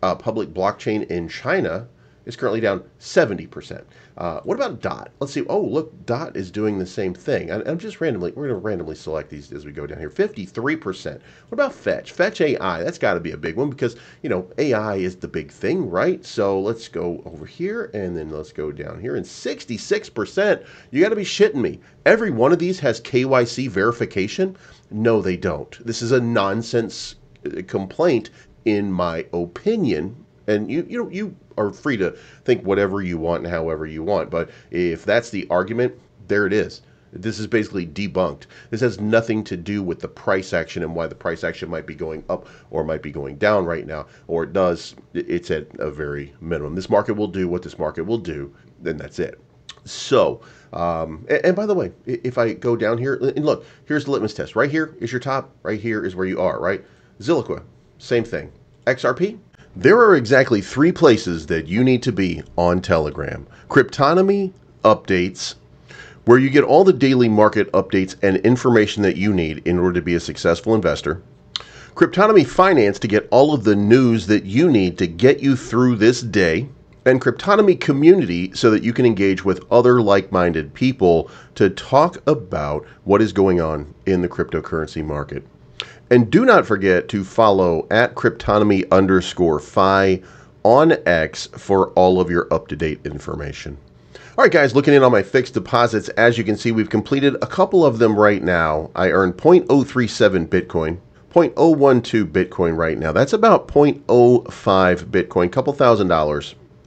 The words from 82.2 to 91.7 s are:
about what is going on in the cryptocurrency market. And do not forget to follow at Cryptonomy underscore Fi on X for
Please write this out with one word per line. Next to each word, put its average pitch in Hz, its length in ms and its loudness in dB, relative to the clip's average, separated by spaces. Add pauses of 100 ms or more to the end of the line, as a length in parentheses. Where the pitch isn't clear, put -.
about 76 580 -4 (200)
what 101 160 4
is 107 100 0
going 92 300 4
on 76 320 -4 (120)
in 92 160 2
the 87 80 -2
cryptocurrency 80 720 -6
market. 73 440 -10 (640)
And 120 180 6
do 214 140 4
not 214 240 6
forget 95 400 2
to 101 160 -4
follow 92 640 2
at 117 260 2
Cryptonomy 104 760 2
underscore 90 720 2
Fi 95 600 2 (420)
on 143 340 6 (100)
X 80 400 0 (100)
for 95 340 2